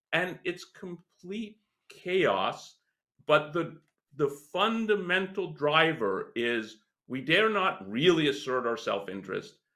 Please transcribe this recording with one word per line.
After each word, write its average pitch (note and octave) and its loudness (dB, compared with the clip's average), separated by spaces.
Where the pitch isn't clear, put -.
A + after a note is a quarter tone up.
and F3 0
it's F3 -6
complete F#3+ -12
chaos. B2 0
But D3+ 4
the, D#3+ -4
the C#3 2
fundamental G3 0
driver D3 0
is A#2 -2
we C3 -8
dare F#3 4
not F#3 -2
really D#3 4
assert B2+ 0
our A#2 0
self-interest. G2 -6